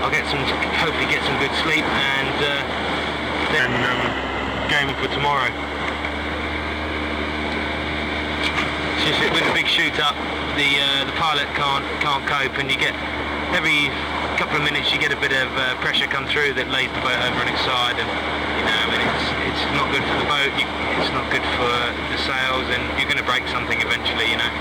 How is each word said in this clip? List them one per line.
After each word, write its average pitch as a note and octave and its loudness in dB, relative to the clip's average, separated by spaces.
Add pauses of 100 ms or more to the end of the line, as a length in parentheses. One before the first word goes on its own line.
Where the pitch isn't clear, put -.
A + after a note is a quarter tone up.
I'll C3+ 2
get D3 0
some, D3 0 (400)
hopefully C#3+ 2
get C#3 0
some C3+ 2
good C3+ 0 (120)
sleep, D#3 4
and, C#3 2
uh, C#3+ 2 (880)
then, B2+ 2
um, B2 2 (680)
game C#3+ 2
for C3 0
tomorrow. C#3 2 (3500)
It's - 0
just D3+ 2
that C#3 0
with E3 2
a E3 0
big D#3 2
shoot - 2
up, D3 2 (440)
the, C#3+ 4
uh, C#3 2
the C3+ -4
pilot D3 2
can't, C#3 0 (160)
can't C#3 2
cope, C#3 0
and C#3 -2
you C#3 0
get, C#3 0 (560)
every D3+ 2 (480)
couple D#3 0
of D3 0
minutes C#3+ 0
you C#3+ 2
get C#3+ 2
a C#3 -2
bit C#3 2
of, C3 2
uh, B2+ 0
pressure C#3+ 0
come C#3 0
through C#3+ 2
that A#2+ 0
lays C3 2
the - -2
boat B2 2
over B2 0
on B2 0
its - 0
side, B2 2
and, A2+ 0 (480)
you A2 -2
know, A2 2
I A2 2
mean, A#2 0
it's, A2+ 0 (260)
it's - -2 (120)
not C#3+ 2
good - 2
for - 0
the - 0
boat, C#3 2
you, C3+ 2 (320)
it's C#3 0
not B2 0
good B2 0 (120)
for A#2+ 2 (380)
the A#2+ -2
sails, C3 0
and B2 0 (140)
you're C#3 0
gonna C3+ 0
break B2+ 2
something A#2+ 0
eventually, A2+ 0
you A2+ 0
know. A#2 0